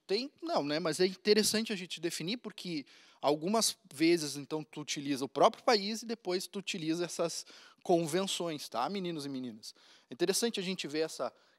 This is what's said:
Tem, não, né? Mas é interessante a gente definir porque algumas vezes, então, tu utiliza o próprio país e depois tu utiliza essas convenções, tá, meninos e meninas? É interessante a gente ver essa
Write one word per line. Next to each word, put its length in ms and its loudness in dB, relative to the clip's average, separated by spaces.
Tem, 240 -2
não, 240 0
né? 140 0
Mas 200 0
é 60 6
interessante 640 2
a 60 -2
gente 240 -8
definir 340 -4
porque 500 -6
algumas 560 2
vezes, 420 4
então, 300 -6
tu 160 -10
utiliza 420 -4
o 60 -2
próprio 340 4
país 380 2
e 40 -14
depois 400 -4
tu 140 -10
utiliza 460 -2
essas 400 -4
convenções, 840 0
tá, 220 -2
meninos 360 -4
e 40 -8
meninas? 440 -10
É 40 -14
interessante 460 0
a 40 -4
gente 260 -4
ver 160 0
essa 280 -6